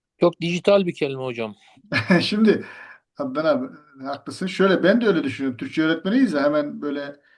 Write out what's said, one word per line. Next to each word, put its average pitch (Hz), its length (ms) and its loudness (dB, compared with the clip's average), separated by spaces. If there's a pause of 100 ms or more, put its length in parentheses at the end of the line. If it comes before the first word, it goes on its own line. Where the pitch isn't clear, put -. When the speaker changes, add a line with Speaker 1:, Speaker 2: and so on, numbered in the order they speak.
(200)
Speaker 1:
Çok 175 200 2
dijital 180 460 2
bir 175 80 -4
kelime 135 280 -4
hocam. 117 320 -6 (360)
Speaker 2:
<laughs> 165 320 2
Şimdi 214 440 2 (500)
Adnan 139 280 -4
abi 131 220 0 (380)
haklısın. 139 420 -8
Şöyle 185 360 2
ben 208 180 4
de 240 60 0
öyle 170 180 2
düşünüyorum. 135 320 -4
Türkçe 135 260 -4
öğretmeniyiz 190 500 2
ya 143 120 0
hemen 147 380 -2
böyle 143 380 -8 (180)